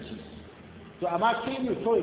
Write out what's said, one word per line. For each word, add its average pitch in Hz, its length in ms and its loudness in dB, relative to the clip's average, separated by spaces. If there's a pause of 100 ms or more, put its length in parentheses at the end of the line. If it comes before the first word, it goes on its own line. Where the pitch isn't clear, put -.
ci. - 140 -10 (800)
To 175 100 -4
amma 180 260 4 (120)
kai 262 180 -2
ne 240 140 2
kawai 220 260 4